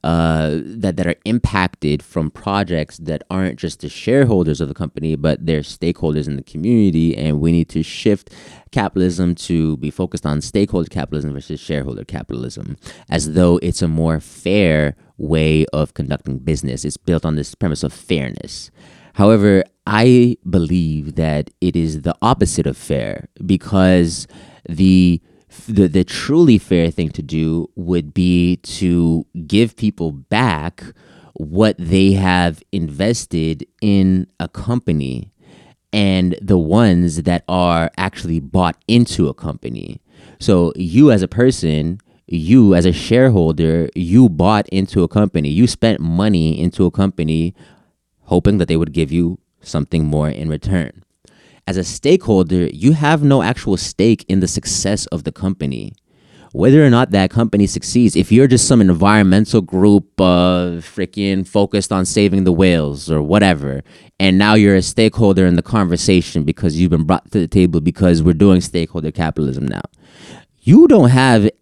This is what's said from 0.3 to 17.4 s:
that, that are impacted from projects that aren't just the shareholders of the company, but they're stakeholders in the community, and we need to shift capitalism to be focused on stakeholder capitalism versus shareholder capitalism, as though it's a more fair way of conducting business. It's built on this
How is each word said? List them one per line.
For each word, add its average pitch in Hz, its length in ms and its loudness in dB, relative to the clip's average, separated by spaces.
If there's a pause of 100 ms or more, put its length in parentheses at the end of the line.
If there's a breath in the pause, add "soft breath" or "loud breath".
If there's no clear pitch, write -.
that, 101 340 -6
that 87 100 -4
are 87 160 -4
impacted 92 800 -2
from 78 260 -6
projects 87 680 -6
that 78 320 -10
aren't 92 280 -6
just - 220 -10
the 71 100 -14
shareholders 104 720 0
of 78 80 -4
the 71 60 -10
company, 78 420 -6
but 76 300 -4
they're 80 160 -2
stakeholders 76 680 -6
in 71 80 -8
the 67 80 -12
community, 85 720 0
and 76 240 -2
we 82 120 0
need 85 180 0
to 80 120 -6
shift - 480 -4 (420 loud breath)
capitalism 90 600 -2
to 80 440 -2
be 73 120 -8
focused 87 360 -8
on 73 160 -4
stakeholder 95 480 -4
capitalism 73 440 -8
versus 71 280 -12
shareholder 69 420 -8
capitalism, - 720 -12 (340 loud breath)
as 78 240 -4
though 87 280 4
it's 87 200 -6
a 90 60 -2
more 80 320 -2
fair 80 760 -2 (200 soft breath)
way 78 540 0
of 76 220 -4
conducting 67 460 -8
business. 69 440 -6
It's 73 140 -8
built 82 280 -4
on 80 100 -4
this 73 200 -8